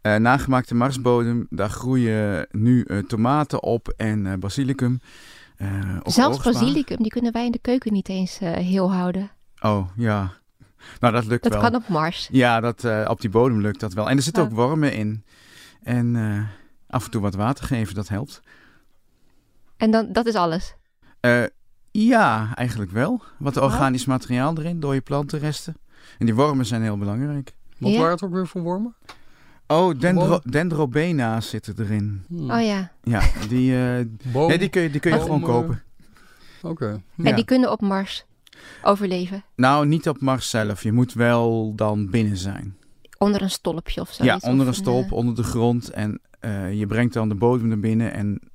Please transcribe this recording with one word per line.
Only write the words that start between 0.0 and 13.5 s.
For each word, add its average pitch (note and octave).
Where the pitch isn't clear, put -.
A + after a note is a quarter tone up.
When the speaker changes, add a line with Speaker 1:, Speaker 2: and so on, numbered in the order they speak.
Speaker 1:
eh, G#2+
nagemaakte B2+
marsbodem. A#2+
Daar F#2+
groeien A2
nu, A#2+
eh, F#2+
tomaten A#2+
op -
en, G#2+
eh, F#2+
basilicum. B2+
Eh, G2+
op -
Speaker 2:
Zelfs -
Speaker 1:
oorstaan. A#3
Speaker 2:
basilicum, C4
die G#3+
kunnen A#3+
wij A#3
in A#3+
de A#3
keuken B3
niet G3
eens, F#3
eh, E3+
heel F#3
houden. F3+
Speaker 1:
Oh, G2+
ja. G#2
Nou, A#2+
dat A#2
lukt A#2+
Speaker 2:
Dat A2+
Speaker 1:
wel. G#2
Speaker 2:
kan A#3+
op A#3+
Mars. D#3+
Speaker 1:
Ja, A#2+
dat, A#2
eh, A2
op A2+
die G#2+
bodem A2+